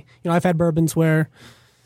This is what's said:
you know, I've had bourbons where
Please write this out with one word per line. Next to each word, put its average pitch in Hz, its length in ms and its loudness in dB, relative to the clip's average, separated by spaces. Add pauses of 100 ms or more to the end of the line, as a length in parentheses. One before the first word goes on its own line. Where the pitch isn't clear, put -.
(240)
you 170 60 -4
know, - 40 0
I've 170 100 0
had 180 140 0
bourbons 165 380 0
where 160 340 0 (560)